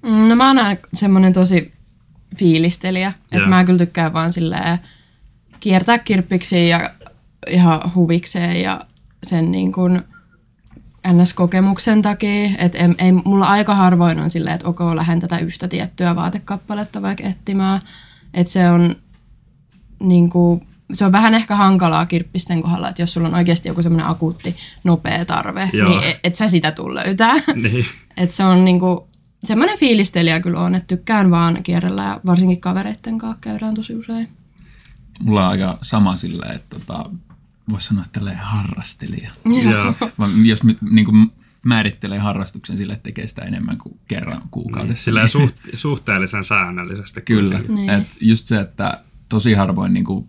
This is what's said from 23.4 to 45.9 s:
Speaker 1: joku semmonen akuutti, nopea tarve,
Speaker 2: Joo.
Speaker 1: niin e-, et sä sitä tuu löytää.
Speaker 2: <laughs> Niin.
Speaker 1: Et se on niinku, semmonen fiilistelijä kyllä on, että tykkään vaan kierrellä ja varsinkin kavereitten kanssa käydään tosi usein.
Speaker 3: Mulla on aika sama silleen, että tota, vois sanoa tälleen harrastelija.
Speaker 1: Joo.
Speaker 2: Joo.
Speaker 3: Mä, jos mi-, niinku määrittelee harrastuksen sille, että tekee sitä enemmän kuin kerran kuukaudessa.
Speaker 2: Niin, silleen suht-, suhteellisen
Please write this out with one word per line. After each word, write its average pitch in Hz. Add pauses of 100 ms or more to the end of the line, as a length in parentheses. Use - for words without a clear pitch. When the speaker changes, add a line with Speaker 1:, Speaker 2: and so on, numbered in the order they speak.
Speaker 1:
joku 170
semmonen 165
akuutti, 165 (280)
nopea 165
tarve, 175
Speaker 2:
Joo. 107
Speaker 1:
niin 147
e-, -
et 175
sä 220
sitä 160
tuu -
löytää. 208 (140)
Speaker 2:
<laughs> 165
Niin. 117 (300)
Speaker 1:
Et 180
se 196
on 185
niinku, 180 (360)
semmonen 285
fiilistelijä 185
kyllä 170
on, 180
että 180 (100)
tykkään 196
vaan 170
kierrellä 180
ja -
varsinkin 180
kavereitten 208
kanssa 226
käydään 220
tosi 220
usein. 226 (920)
Speaker 3:
Mulla 104
on 92
aika 95
sama 95
silleen, 85
että -
tota, - (600)
vois 98
sanoa 98
tälleen 98
harrastelija. - (140)
Speaker 1:
Joo. 233
Speaker 2:
Joo. 104 (220)
Speaker 3:
Mä, 104 (160)
jos 107
mi-, 110 (140)
niinku 107 (520)
määrittelee 104
harrastuksen 101
sille, 98
että 110
tekee -
sitä -
enemmän -
kuin -
kerran -
kuukaudessa. 113
Speaker 2:
Niin, 110
silleen 143
suht-, -
suhteellisen 101